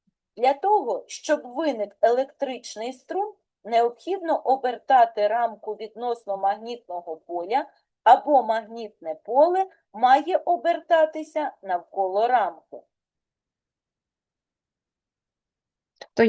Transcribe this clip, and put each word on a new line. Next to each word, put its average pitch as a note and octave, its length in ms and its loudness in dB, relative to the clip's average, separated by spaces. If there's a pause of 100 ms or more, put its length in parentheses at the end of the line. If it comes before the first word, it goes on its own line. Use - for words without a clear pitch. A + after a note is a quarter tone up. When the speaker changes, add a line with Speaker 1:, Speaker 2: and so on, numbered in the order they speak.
(360)
Speaker 1:
Для C4 180 2
того, D4 520 0
щоб - 380 -4
виник B3 580 -4
електричний B3 880 -2
струм, G4 420 -8 (300)
необхідно A#3+ 720 -2
обертати A#3+ 880 0
рамку A3 460 -4
відносно A3 640 -8
магнітного G3 800 -6
поля, F#3 500 -6 (380)
або B3+ 380 6
магнітне A3 720 -6
поле F4 520 2 (260)
має C4+ 440 2
обертатися D#4+ 1160 0 (100)
навколо F#3+ 640 -2
рамки. G3 520 -2 (3250)
Speaker 2:
Тобто - 300 -2